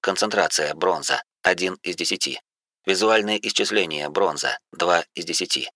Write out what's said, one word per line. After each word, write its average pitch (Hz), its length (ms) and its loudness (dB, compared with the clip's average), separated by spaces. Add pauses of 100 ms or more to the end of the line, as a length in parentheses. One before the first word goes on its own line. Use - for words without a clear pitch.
Концентрация — 95 720 0
бронза, 82 480 0 (180)
один 92 420 0
из 90 120 -6
десяти. - 460 -4 (440)
Визуальное 110 520 4
исчисление, 87 720 0
бронза, 76 480 0 (140)
два 85 420 2
из 85 120 -8
десяти. - 500 -4